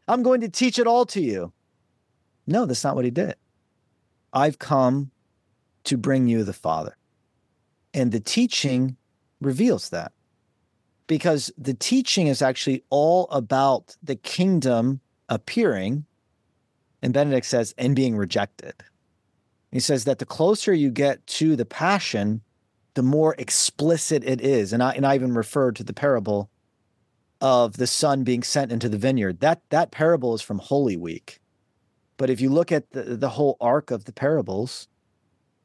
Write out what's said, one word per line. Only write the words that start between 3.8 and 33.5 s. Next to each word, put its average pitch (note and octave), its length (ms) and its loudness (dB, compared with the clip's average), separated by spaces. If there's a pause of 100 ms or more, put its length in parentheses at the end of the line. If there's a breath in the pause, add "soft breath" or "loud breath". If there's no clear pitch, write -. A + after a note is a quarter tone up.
"I've D3 260 2
come C3+ 520 0 (720)
to C#3 100 0
bring C3 320 2
you A2+ 160 2
the G2 100 -4
Father." D#2+ 440 -6 (960)
And B2 180 0
the A2+ 80 -2
teaching C3 800 0 (420)
reveals C#3 500 0
that, E2 220 -8 (960)
because D#3 500 0
the C3+ 160 -4
teaching G#3+ 540 0
is C3+ 140 0
actually C3 480 0
all E3 400 4
about C3+ 720 0
the C#3 140 -6
kingdom C3+ 880 0 (280)
appearing. B2 760 -2 (960)
And A#2+ 120 0
Benedict C#3 320 2
says, A#2 320 -2
"and C3 180 0
being B2+ 200 2
rejected." G2+ 600 -4 (960)
He B2+ 80 -4
says B2+ 260 0
that C3+ 140 0
the B2 60 -10
closer G3 480 0
you D3 160 2
get C#3 380 0
to D#3 280 0
the A#2 100 -2
passion, A2 760 0 (520)
the C3+ 100 0
more D#3 340 2
explicit - 880 0
it C3 160 -2
is. A2+ 320 0
And A#2 100 0
I, B2+ 120 2
and C#3 120 -2
I C#3 100 4
even B2+ 180 -2
referred A#2 440 0
to A2+ 60 -12
the G#2 100 -10
parable G#2 560 0 (920)
of B2 360 4
the B2+ 100 0
son C#3 360 0
being B2 200 0
sent C3+ 280 -2
into A2+ 160 -2
the G#2+ 100 -2
vineyard. G2+ 440 -2
That, D#3+ 200 2 (100)
that D#3+ 200 0
parable D3+ 420 0
is A2 80 -4
from G#2 180 -8
Holy C3+ 360 0
Week. E2 440 -12 (800)
But C3 120 0
if B2+ 100 0
you C3 100 0
look E3 220 2
at D3+ 200 0
the, B2+ 120 -8 (140)
the C3+ 120 -2
whole C#3 300 0